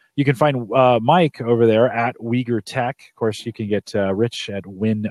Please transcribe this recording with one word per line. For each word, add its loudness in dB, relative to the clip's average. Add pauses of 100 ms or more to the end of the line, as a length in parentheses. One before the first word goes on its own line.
(160)
You 0
can 2
find, 0
uh, 6
Mike 2
over 2
there 4
at -4
Uyghur -4
Tech. -6 (100)
Of -20
course, -4
you -10
can -8
get, -4
uh, 0
Rich -4
at -10
Win -2